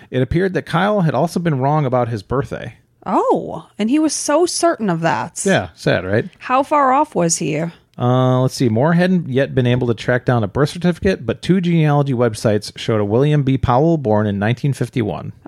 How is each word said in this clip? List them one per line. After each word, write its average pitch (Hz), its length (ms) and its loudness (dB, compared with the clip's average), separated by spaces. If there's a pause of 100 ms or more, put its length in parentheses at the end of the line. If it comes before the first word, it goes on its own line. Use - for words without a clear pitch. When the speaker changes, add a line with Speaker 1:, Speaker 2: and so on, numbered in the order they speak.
(100)
Speaker 1:
it 127 120 -2
appeared 180 320 -2
that 139 100 -2
Kyle 202 380 0
had 151 120 0
also 160 240 -2
been 165 220 -2
wrong 147 240 0
about 123 240 0
his 113 140 -6
birthday. - 540 -6 (300)
Speaker 2:
Oh, 254 600 -2 (120)
and 208 100 -2
he 285 100 2
was 311 140 0
so 302 320 0
certain 330 460 -2
of 165 100 -2
that. 151 460 -4
Speaker 1:
Yeah, 131 280 0
sad, 107 300 -2
right? 104 220 0 (120)
Speaker 2:
How 262 240 0
far 277 300 2
off 294 220 0
was 175 240 0
he? 151 200 -4 (400)
Speaker 1:
Uh, 127 440 2
let's 131 120 0
see. 131 140 0
Moore 120 240 2
hadn't 175 380 2
yet 131 240 0
been 127 120 2
able 123 200 2
to 117 80 2
track 123 320 -2
down 120 180 2
a 95 40 -4
birth 139 200 0
certificate, 180 560 -2
but 113 160 -4
two 185 220 0
genealogy 151 500 2
websites 113 640 0
showed 110 240 -2
a 104 60 0
William 143 360 2
B. 135 140 0
Powell 147 400 2
born 107 300 2
in 101 120 -2
nineteen 123 360 0
fifty-one. 107 580 -4 (160)